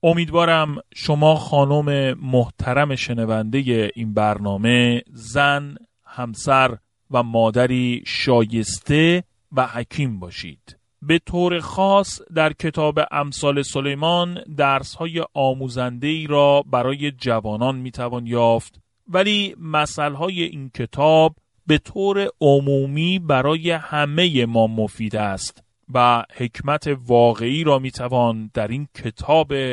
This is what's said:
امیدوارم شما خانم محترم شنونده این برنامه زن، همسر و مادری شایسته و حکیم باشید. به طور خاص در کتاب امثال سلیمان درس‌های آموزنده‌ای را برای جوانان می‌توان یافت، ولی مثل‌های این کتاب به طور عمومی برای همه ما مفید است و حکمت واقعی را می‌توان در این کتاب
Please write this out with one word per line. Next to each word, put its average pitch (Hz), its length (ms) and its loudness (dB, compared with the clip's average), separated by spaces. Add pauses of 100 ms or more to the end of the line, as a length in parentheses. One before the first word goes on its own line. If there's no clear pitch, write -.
امیدوارم 165 720 2 (180)
شما 151 400 4
خانم 143 840 0
محترم 127 760 0
شنونده 113 960 0
این 110 200 -6
برنامه 107 880 2 (100)
زن، 143 640 -2 (300)
همسر 127 720 0 (340)
و 127 120 2
مادری 120 840 0
شایسته 139 1160 0 (280)
و 127 140 0
حکیم 120 520 -6
باشید. 87 580 -16 (260)
به 160 160 0
طور 175 420 -2
خاص 196 600 0 (140)
در 156 180 2
کتاب 151 480 -2 (100)
امثال 143 520 -2
سلیمان 160 760 -2 (160)
درس‌های 147 680 -2 (100)
آموزنده‌ای 131 920 -2
را 143 360 4
برای 139 480 -2
جوانان 120 680 -2
می‌توان 123 500 -8
یافت، 117 540 0 (280)
ولی 202 520 0
مثل‌های 151 840 -4
این 143 320 -8
کتاب 156 600 2 (300)
به 156 120 4
طور 196 500 -2 (120)
عمومی 139 760 2
برای 156 520 0
همه 151 760 0
ما 117 220 2
مفید 110 500 -4
است 101 480 -6 (300)
و 123 300 4 (120)
حکمت 139 720 -4
واقعی 120 580 2
را 143 140 2
می‌توان 120 760 -2
در 107 140 -4
این 139 260 -8
کتاب 143 580 0 (200)